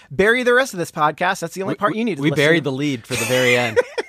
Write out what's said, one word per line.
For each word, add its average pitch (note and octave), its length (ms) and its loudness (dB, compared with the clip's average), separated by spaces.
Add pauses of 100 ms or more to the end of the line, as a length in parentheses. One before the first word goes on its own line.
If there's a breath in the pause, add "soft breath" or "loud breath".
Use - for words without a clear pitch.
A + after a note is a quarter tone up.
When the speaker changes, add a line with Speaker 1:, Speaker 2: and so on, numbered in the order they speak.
(120)
Speaker 1:
Bury A3 320 2
the A#3+ 100 4
rest B3+ 200 0
of F#3 60 -6
this E3 120 -6
podcast. E3 480 -2
That's E3 140 -8
the F3+ 80 -8
only F#3+ 140 -4
Speaker 2:
We, - 20 -8
Speaker 1:
part G#3 160 0
Speaker 2:
we, G#3+ 60 -4
Speaker 1:
you A3+ 40 -2
need A3 140 -2
to C#3 40 -8
Speaker 2:
we D3 100 2
Speaker 1:
listen C#3+ 120 0
Speaker 2:
buried D#3+ 220 4
Speaker 1:
to. D3 40 -2
Speaker 2:
the - 40 -2
lead C3+ 340 -4
for B2+ 80 -6
the A#2 80 -2
very B2 320 2
end. A#2+ 240 0 (300)